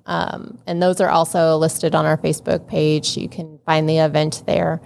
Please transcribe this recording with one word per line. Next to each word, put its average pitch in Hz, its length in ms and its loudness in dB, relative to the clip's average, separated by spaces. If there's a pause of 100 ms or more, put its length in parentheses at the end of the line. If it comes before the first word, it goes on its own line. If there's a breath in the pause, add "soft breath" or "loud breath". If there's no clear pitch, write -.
Um, - 640 -6
and 175 120 -2
those 180 200 2
are 185 80 2
also 165 480 2
listed 160 400 0
on 156 100 2
our 156 100 2
Facebook 160 520 -2
page. 156 480 0
You - 120 -6
can 156 380 -12
find 156 220 2
the 160 100 2
event 156 480 0
there. 165 400 0